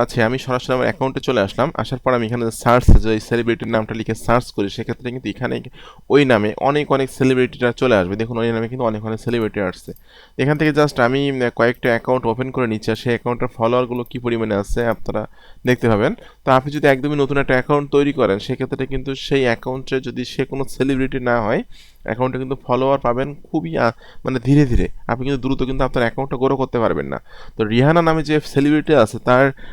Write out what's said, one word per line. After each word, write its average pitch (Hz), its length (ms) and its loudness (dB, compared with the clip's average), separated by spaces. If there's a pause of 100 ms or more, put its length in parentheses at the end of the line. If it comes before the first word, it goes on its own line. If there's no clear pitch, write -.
আছে, 123 160 -2 (100)
আমি 131 180 -2
সরাসরি 127 300 -2
আমার 123 120 0
অ্যাকাউন্টে 131 400 -4
চলে 123 180 2
আসলাম। 123 220 -2 (140)
আসার 123 220 -8
পর 131 140 0
আমি 117 100 -2
এখানে 120 160 -4 (180)
সার্চ, 123 240 4 (180)
যে 110 120 0
এই 107 120 -2
সেলিব্রিটির 113 460 -2
নামটা 110 260 -2
লিখে 110 140 -4 (120)
সার্চ 123 200 2 (100)
করি, 101 200 0
সেক্ষেত্রে 120 380 -8
কিন্তু 123 200 -10
এখানে 123 220 -4 (580)
ওই 147 80 8 (100)
নামে 107 180 4 (180)
অনেক, 147 180 0 (100)
অনেক 135 120 -2 (100)
সেলিব্রিটিরা 127 520 2 (100)
চলে 127 200 4
আসবে। 90 200 -2
দেখুন, 113 220 -6
ওই 117 140 0
নামে 113 140 -2
কিন্তু 127 200 -4
অনেক, 107 180 -4
অনেক 110 160 -6
সেলিব্রিটি 117 360 -4 (100)
আসছে। - 200 -14 (520)
এখান 147 180 2
থেকে 151 180 4
just 147 180 2 (100)
আমি, 135 140 0 (100)
উম, 131 100 -2 (180)
কয়েকটা 123 360 2
অ্যাকাউন্ট 127 280 0 (100)
ওপেন 123 220 -4
করে 127 180 0
নিচ্ছি, 107 220 -4
আর - 80 -4
সেই 123 120 -2
অ্যাকাউন্টের 120 420 -4
ফলোয়ারগুলো 120 540 0
কী 123 140 -10
পরিমাণে 113 380 -2
আছে - 180 -2 (140)
আপনারা 107 280 -6 (460)
দেখতে 123 240 2
পাবেন। 113 200 2 (320)
তো - 40 -2 (100)
আপনি 135 180 -2
যদি 147 160 0
একদমই 143 300 -2
নতুন 139 200 0
একটা 131 160 0
অ্যাকাউন্ট 143 280 0 (100)
তৈরি 143 240 4
করেন, 101 160 2 (100)
সেক্ষেত্রে 131 460 -6
কিন্তু 135 180 -6 (160)
সেই 139 220 2
অ্যাকাউন্টে 127 480 -4 (100)
যদি 123 160 -8 (100)
সে 143 180 -2
কোনো 139 120 -6 (120)
সেলিব্রিটি 135 440 -2 (120)
না 120 140 2
হয়, 131 180 0 (460)
অ্যাকাউন্টে 127 340 -2
কিন্তু 135 140 -6 (100)
ফলোয়ার 135 400 2
পাবেন 127 220 0 (200)
খুবই, 160 240 -4 (120)
আহ, 117 80 2 (320)
মানে 156 220 -2
ধীরে 143 240 6
ধীরে। - 160 4 (240)
আপনি 117 160 -4
কিন্তু 139 180 -2
দ্রুত 131 240 -2
কিন্তু 131 200 -2
আপনার 127 180 -2
অ্যাকাউন্টটা 135 360 -4
গ্রো 135 200 2
করতে 123 220 -2
পারবেন 80 280 0
না। 65 60 -6 (380)
তো - 40 -2 (120)
রিহানা 147 360 4
নামে 160 200 2
যে 151 80 2 (180)
সেলিব্রিটি 151 400 2 (100)
আছে, 113 140 -2 (100)
তার 127 160 6 (280)